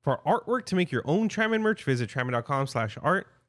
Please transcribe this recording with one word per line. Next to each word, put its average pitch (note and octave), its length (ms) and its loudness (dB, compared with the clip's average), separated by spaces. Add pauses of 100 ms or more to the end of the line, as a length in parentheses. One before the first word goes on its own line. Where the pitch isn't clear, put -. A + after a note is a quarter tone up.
For C3 260 0
artwork A#3 380 0
to F#3 100 -2
make F3+ 160 2
your B2 140 0
own G3+ 240 2
Tramon A3 320 0
merch, G#3+ 240 0
visit B2 240 0
trammon B2+ 220 -2
dot A#2 140 -2
com C3+ 220 0
slash A2+ 340 -2
art. F3+ 260 0 (220)